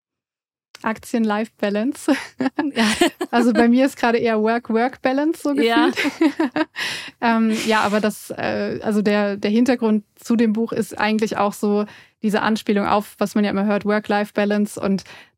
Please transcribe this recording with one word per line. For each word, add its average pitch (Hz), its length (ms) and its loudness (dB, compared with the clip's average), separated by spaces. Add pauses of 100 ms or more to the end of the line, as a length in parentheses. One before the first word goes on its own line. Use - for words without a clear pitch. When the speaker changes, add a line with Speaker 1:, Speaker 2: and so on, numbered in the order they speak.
(840)
Speaker 1:
Aktien-Life-Balance. 220 1400 -2
<laughs> - 40 -12 (480)
Speaker 2:
Ja. 226 120 0 (460)
Speaker 1:
Also 240 220 2
bei 233 160 4
mir 247 180 6
ist 262 100 -4
gerade 233 220 0
eher 220 220 0
Work-Work-Balance 247 1040 0
so 285 120 -2
Speaker 2:
Ja. 233 360 4
Speaker 1:
gefühlt. - 220 -4 (240)
<laughs> 302 320 -2 (540)
Ähm, 226 320 2 (120)
ja, 220 160 2
aber 208 180 0
das, 208 300 -4
äh, 214 520 -4
also 214 200 0
der, 208 340 0
der 202 140 -2
Hintergrund 226 540 2 (100)
zu - 220 -2
dem 220 180 2
Buch 226 180 -2
ist - 260 -6
eigentlich 220 380 0
auch 202 160 0
so 208 320 0 (380)
diese 214 180 0
Anspielung 208 460 0
auf, 208 320 0
was 202 160 -2
man 208 100 2
ja 202 60 0
immer 196 160 -2
hört, 202 180 0
Work-Life-Balance 208 960 -2
und 196 240 -2 (340)